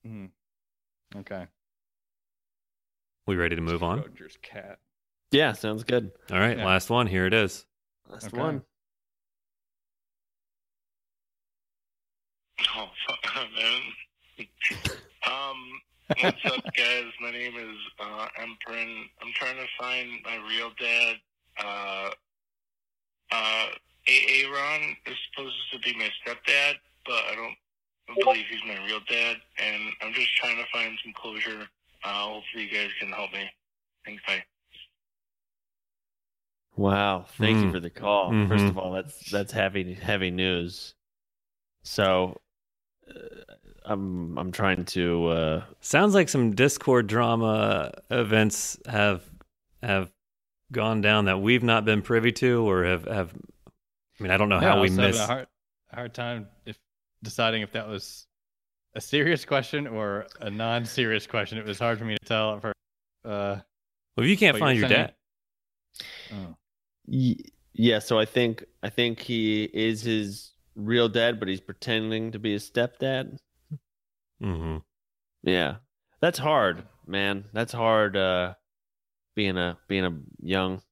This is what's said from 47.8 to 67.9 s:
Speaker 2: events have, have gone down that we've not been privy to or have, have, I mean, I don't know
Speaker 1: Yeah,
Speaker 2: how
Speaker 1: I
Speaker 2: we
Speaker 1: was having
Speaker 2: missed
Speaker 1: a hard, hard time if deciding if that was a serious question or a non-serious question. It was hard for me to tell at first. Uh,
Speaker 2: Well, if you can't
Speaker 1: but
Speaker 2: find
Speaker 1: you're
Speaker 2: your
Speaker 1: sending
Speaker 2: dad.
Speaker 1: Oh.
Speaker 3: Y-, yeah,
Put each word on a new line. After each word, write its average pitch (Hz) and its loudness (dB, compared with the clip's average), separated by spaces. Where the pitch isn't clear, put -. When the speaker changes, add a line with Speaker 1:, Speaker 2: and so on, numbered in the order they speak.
Speaker 2:
events 110 2
have, 104 2
have 98 0
gone 110 2
down 104 6
that 95 4
we've 117 6
not 113 4
been 107 4
privy 117 4
to 120 2
or 92 4
have, 90 2
have, 92 -4
I 107 -6
mean, 92 0
I 95 6
don't 104 4
know 95 4
Speaker 1:
Yeah, 92 6
Speaker 2:
how 98 6
Speaker 1:
I 98 6
Speaker 2:
we 95 6
Speaker 1:
was - 4
having 98 6
Speaker 2:
missed 107 2
Speaker 1:
a - 2
hard, 127 -2
hard 120 -10
time 120 -6
if 113 -12
deciding 113 0
if 98 -8
that 110 -6
was - -12
a - -10
serious 147 2
question 143 -2
or 104 -4
a 107 -6
non-serious 113 0
question. 110 -4
It 107 -8
was 101 -6
hard 117 0
for 113 -8
me 110 -2
to - -6
tell 110 0
at 101 -12
first. 104 -4
Uh, 101 -4
Speaker 2:
Well, 117 2
if - 6
you 196 6
can't 190 6
Speaker 1:
but - 0
Speaker 2:
find 131 4
Speaker 1:
you're 107 4
Speaker 2:
your 104 4
Speaker 1:
sending 156 0
Speaker 2:
dad. - -20
Speaker 1:
Oh. 90 -12
Speaker 3:
Y-, 131 2
yeah, 113 4